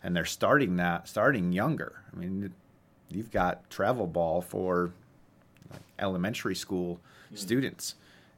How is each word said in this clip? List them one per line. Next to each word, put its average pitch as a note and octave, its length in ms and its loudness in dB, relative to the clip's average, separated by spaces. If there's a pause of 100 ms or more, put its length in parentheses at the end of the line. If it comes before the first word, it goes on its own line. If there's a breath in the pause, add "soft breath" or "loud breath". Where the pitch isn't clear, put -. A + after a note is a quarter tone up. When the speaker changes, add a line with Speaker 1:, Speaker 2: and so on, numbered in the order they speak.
Speaker 1:
and F2+ 120 -2
they're E2+ 100 2
starting G#2+ 520 2
that, F2 320 0
starting G#2+ 440 2
younger. A#2+ 500 -2 (100)
I - 40 -14
mean, F#2+ 360 -6 (560)
you've G2 220 -6
got F2+ 400 2
travel G#2+ 360 2
ball E2 340 2
for, F2+ 520 0 (800)
like, - 120 -18 (160)
elementary G2 560 -2
school F2+ 460 -4 (320 loud breath)
Speaker 2:
Mm. G#2+ 60 -16
Speaker 1:
students, A2+ 560 -2 (420 loud breath)